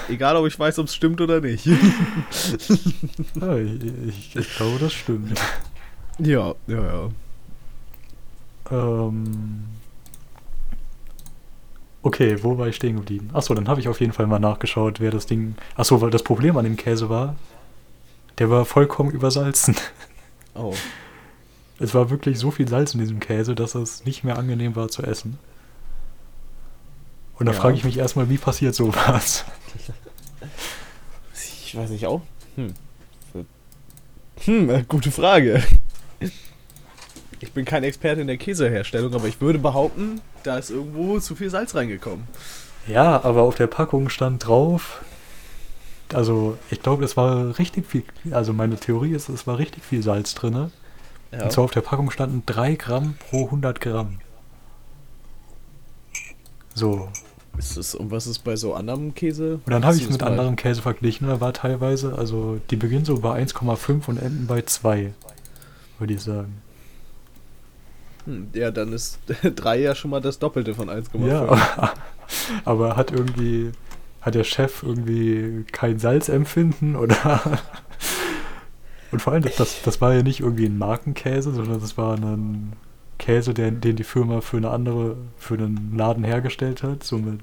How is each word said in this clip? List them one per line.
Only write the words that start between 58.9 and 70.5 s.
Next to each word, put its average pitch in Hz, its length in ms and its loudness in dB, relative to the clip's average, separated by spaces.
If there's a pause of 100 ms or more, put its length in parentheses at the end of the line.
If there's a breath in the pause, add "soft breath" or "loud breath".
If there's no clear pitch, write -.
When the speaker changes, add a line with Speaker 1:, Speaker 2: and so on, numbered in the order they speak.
Speaker 1:
Käse? 160 500 -2
Speaker 2:
Und 120 60 -2
dann 120 140 4
habe 165 100 8
Speaker 1:
Ist 160 60 4
Speaker 2:
ich 127 60 -2
Speaker 1:
das - 60 0
Speaker 2:
mit 131 80 0
Speaker 1:
bei 123 60 -2
Speaker 2:
anderem 123 300 2
Käse 120 260 -2
verglichen, 117 440 -2
da 131 140 0
war 127 140 -2
teilweise, 131 640 -2
also 110 420 -2 (100)
die 117 60 2
beginnen 120 300 2
so 143 120 2
bei 113 140 0
eins 123 220 -2
Komma 120 220 0
fünf 143 320 0
und 120 100 -2
enden 131 280 -4
bei 120 160 0
zwei, 104 520 0 (840 loud breath)
würde 107 140 -2
ich 101 80 -2
sagen. 101 400 -6 (1700 soft breath)
Speaker 1:
Hm, 104 260 -8
ja, 113 180 -2
dann 110 220 -4
ist - 280 -6 (160)
<laughs> - 200 0
drei 117 240 2
ja 139 140 2
schon 143 160 -8
mal 139 100 -2
das 135 180 -4
Doppelte 117 360 -2